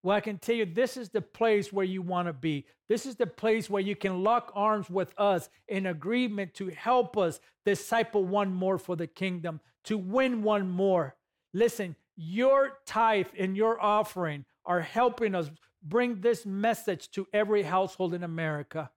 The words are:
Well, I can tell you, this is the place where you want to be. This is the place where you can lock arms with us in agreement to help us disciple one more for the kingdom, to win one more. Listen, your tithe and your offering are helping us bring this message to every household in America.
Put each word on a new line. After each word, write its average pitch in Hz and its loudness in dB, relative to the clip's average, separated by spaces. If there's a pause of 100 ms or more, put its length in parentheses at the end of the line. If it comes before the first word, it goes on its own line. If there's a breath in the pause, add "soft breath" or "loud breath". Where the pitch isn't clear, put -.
Well, 196 0
I 202 2
can 208 -6
tell 233 0
you, 220 0
this 240 -2
is 226 -10
the 208 -4
place 208 2
where 190 0
you 185 -4
want 175 -2
to 165 -6
be. 143 -4 (220 soft breath)
This 226 0
is 254 -10
the 240 0
place 220 -2
where 202 0
you 196 -2
can 185 -2
lock 226 2
arms 208 0
with 180 -2
us 202 2 (200 soft breath)
in 190 -2
agreement 202 -2
to 196 -8
help 240 0
us 180 0 (240 soft breath)
disciple 208 2
one 196 0
more 185 0
for 180 -6
the 165 -6
kingdom, 170 -6 (240)
to 220 -2
win 226 0
one 208 2
more. 180 2 (400)
Listen, 202 0 (200)
your 262 2
tithe 220 2 (100)
and 190 -2
your 226 2
offering 185 0 (220)
are 175 2
helping 226 0
us 160 -2 (320 soft breath)
bring 220 0
this 226 2
message 202 -2
to 190 -4
every 208 2
household 185 0
in 175 -6
America. 156 -4